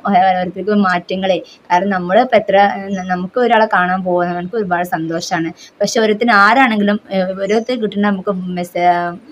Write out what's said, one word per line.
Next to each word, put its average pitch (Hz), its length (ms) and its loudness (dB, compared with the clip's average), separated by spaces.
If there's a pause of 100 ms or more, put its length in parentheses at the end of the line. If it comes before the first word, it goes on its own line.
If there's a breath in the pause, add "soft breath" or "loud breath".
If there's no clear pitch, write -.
ഓരോരുത്തർക്ക് 190 720 0
മാറ്റങ്ങളേ. 185 600 0 (240 loud breath)
കാരണം 185 280 0
നമ്മളിപ്പോൾ 196 460 2
എത്ര, 202 200 2 (340)
ന-, 185 180 -8
നമുക്ക് 185 320 -4
ഒരാളെ 226 340 4
കാണാൻ 185 300 0
പോകുന്നത് 175 340 -2
നമുക്ക് 180 200 -8
ഒരുപാട് 175 300 -2
സന്തോഷമാണ്. 165 640 -4 (320 loud breath)
പക്ഷെ 202 180 -2
ഓരോരുത്തർ 220 320 0
ആരാണെങ്കിലും, 208 680 4 (120)
ഏ, 190 100 -2
ഓരോരുത്തർ 196 540 -2
കിട്ടുന്ന 208 320 -2
നമുക്ക് 196 260 -2 (160)
മെസ്സേ-, 175 380 -2 (440)